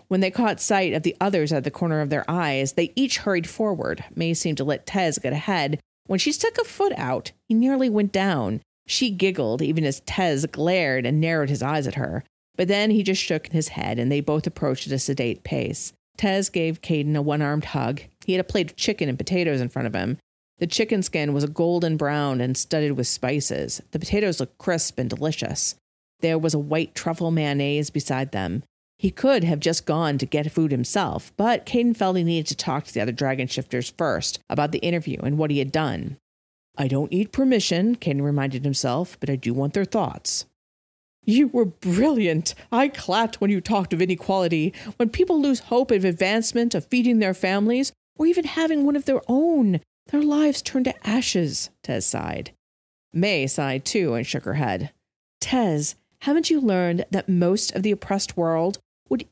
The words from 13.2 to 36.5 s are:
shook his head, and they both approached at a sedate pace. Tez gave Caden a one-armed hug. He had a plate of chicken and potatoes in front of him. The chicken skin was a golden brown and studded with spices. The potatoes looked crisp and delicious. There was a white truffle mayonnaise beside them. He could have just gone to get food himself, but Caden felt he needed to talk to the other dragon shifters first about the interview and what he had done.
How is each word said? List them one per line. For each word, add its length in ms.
shook 280
his 200
head, 300
and 140
they 80
both 260
approached 400
at 60
a 80
sedate 420
pace. 500
Tez 340
gave 320
Caden 340
a 60
one-armed 420
hug. 380
He 100
had 60
a 80
plate 220
of 60
chicken 320
and 100
potatoes 420
in 80
front 200
of 80
him. 220
The 100
chicken 340
skin 300
was 100
a 60
golden 480
brown 440
and 160
studded 360
with 160
spices. 840
The 80
potatoes 400
looked 200
crisp 420
and 100
delicious. 640
There 180
was 160
a 60
white 340
truffle 380
mayonnaise 580
beside 400
them. 320
He 120
could 320
have 160
just 260
gone 340
to 60
get 280
food 180
himself, 640
but 300
Caden 300
felt 200
he 60
needed 240
to 80
talk 300
to 100
the 60
other 120
dragon 360
shifters 500
first 400
about 220
the 80
interview 440
and 140
what 140
he 80
had 140
done. 440